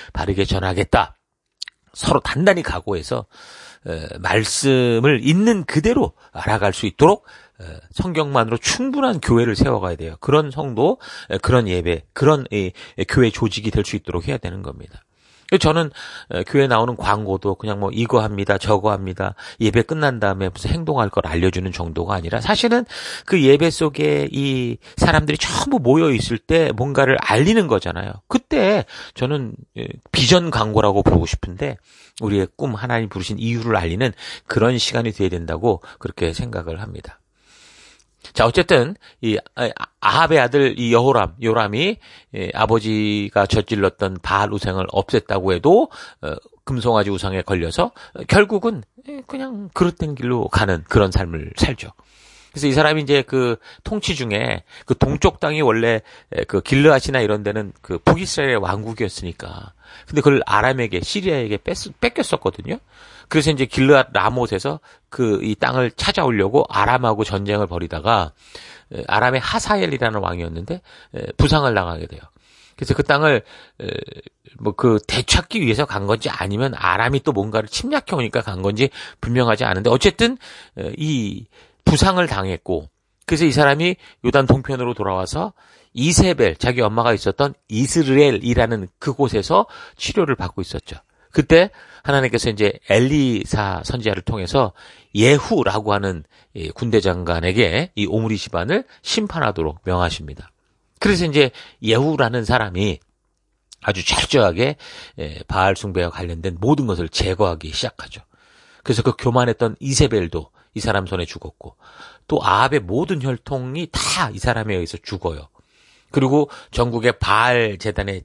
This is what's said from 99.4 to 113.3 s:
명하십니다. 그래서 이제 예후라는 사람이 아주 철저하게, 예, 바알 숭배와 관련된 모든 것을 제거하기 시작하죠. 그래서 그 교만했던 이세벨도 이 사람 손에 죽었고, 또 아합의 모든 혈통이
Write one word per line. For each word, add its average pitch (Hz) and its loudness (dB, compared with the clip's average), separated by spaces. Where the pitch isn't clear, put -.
명하십니다. 85 -4
그래서 185 0
이제 143 4
예후라는 123 2
사람이 101 0
아주 98 -2
철저하게, 117 2
예, 76 -10
바알 95 0
숭배와 90 -4
관련된 85 -8
모든 135 2
것을 87 -2
제거하기 87 -2
시작하죠. - -10
그래서 117 0
그 127 2
교만했던 120 0
이세벨도 110 0
이 107 -10
사람 98 -2
손에 90 -6
죽었고, - -16
또 - 0
아합의 123 4
모든 127 -4
혈통이 131 -6